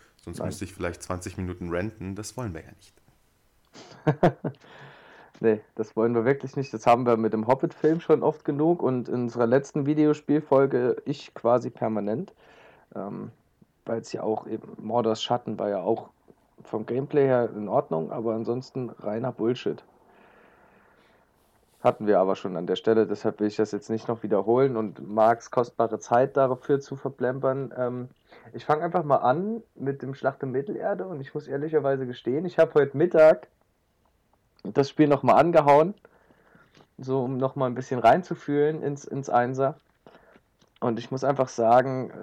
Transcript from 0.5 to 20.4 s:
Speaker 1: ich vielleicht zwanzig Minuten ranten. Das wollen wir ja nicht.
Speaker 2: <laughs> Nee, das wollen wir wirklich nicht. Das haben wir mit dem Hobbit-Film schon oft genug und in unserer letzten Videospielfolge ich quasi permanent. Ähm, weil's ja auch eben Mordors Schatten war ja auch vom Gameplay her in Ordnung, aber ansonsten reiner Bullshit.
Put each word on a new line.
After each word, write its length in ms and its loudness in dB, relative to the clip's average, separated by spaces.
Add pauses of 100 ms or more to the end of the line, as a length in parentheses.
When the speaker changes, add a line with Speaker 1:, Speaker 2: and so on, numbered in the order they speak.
Speaker 1:
ich 80 -10
vielleicht 300 -8
zwanzig 340 -8
Minuten 380 -6
ranten. 400 -6
Das 220 -14
wollen 180 -8
wir 80 -14
ja 140 -20
nicht. 180 -20 (1120)
Speaker 2:
<laughs> 420 0 (960)
Nee, 200 2 (140)
das 220 -10
wollen 180 2
wir 100 0
wirklich 320 -2
nicht. 180 -6
Das 120 -8
haben 200 6
wir 100 4
mit 160 0
dem 140 -2
Hobbit-Film 540 0
schon 220 2
oft 220 -2
genug 380 0
und 260 -2
in 140 -2
unserer 240 -2
letzten 400 2
Videospielfolge 1160 2
ich 300 -8
quasi 360 0
permanent. 640 -4 (600)
Ähm, 380 -12 (540)
weil's 260 -8
ja 100 -8
auch 240 -4
eben 320 -12
Mordors 440 -2
Schatten 360 -4
war 120 -2
ja 120 -2
auch 280 -2 (540)
vom 220 -8
Gameplay 400 0
her 300 2
in 120 -6
Ordnung, 440 -2
aber 220 -4
ansonsten 560 -6
reiner 420 -6
Bullshit. 520 -4 (2000)